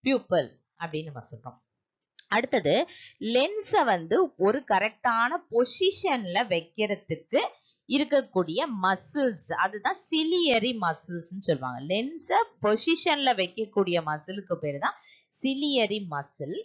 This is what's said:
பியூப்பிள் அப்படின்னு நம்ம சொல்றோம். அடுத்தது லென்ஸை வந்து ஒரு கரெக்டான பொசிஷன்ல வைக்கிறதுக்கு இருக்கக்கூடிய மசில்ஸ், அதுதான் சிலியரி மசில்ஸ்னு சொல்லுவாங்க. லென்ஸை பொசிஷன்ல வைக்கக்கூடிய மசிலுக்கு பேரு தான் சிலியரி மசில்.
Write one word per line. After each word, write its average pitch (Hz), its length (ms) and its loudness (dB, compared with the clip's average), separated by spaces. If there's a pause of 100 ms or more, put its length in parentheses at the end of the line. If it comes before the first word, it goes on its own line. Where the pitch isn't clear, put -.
பியூப்பிள் 185 480 0 (300)
அப்படின்னு 160 320 -8
நம்ம 123 140 -14
சொல்றோம். 120 320 -16 (720)
அடுத்தது 208 460 2 (540)
லென்ஸை 370 560 2
வந்து 180 320 2 (220)
ஒரு 202 200 2 (100)
கரெக்டான 226 720 0 (100)
பொசிஷன்ல 247 1000 0
வைக்கிறதுக்கு 190 960 -2 (460)
இருக்கக்கூடிய 240 720 0 (180)
மசில்ஸ், 190 720 -2 (100)
அதுதான் 208 420 -2
சிலியரி 311 800 2
மசில்ஸ்னு 175 680 -6
சொல்லுவாங்க. 127 400 -2
லென்ஸை 285 540 -2 (200)
பொசிஷன்ல 277 720 2
வைக்கக்கூடிய 185 680 0
மசிலுக்கு 165 540 -6
பேரு 147 240 -4
தான் 294 180 -2 (400)
சிலியரி 262 680 0
மசில். 147 480 -8 (100)